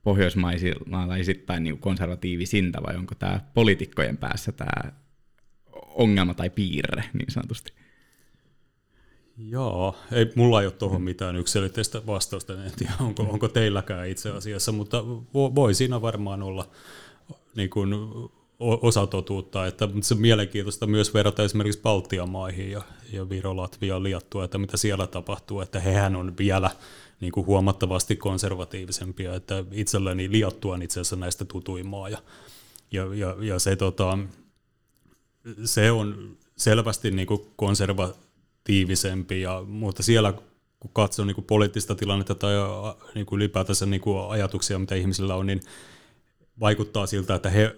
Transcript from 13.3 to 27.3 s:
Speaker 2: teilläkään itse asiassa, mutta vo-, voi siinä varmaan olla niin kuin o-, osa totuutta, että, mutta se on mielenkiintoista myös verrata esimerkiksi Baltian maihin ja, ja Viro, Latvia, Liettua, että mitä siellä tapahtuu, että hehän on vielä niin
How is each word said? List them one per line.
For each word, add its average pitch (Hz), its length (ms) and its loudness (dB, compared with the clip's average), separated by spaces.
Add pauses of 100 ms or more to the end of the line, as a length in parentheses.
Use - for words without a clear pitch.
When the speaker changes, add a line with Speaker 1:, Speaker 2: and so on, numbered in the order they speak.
Speaker 2:
teilläkään 98 600 0
itse 95 200 -8
asiassa, 101 420 -4
mutta 107 300 -2 (320)
vo-, 135 220 2
voi 123 180 6
siinä 123 280 2
varmaan 101 420 -4
olla 95 260 -8 (840)
niin 98 140 0
kuin 98 240 0
o-, 113 920 -2
osa 101 200 4
totuutta, 95 600 -4
että, 101 200 -2
mutta 101 200 -2
se 120 60 2
on 104 80 2
mielenkiintoista 104 680 2
myös 104 260 2
verrata 104 300 4
esimerkiksi 104 380 0
Baltian 92 480 0
maihin 95 420 -6
ja, 101 100 -8 (300)
ja 95 180 -8
Viro, 95 280 -4
Latvia, 92 460 -4
Liettua, 95 420 -4
että 98 120 -4
mitä 98 200 -2
siellä 98 300 0
tapahtuu, 98 540 -8
että - 180 -6
hehän 95 360 2
on 90 220 -6
vielä 95 320 2 (520)
niin 90 100 -4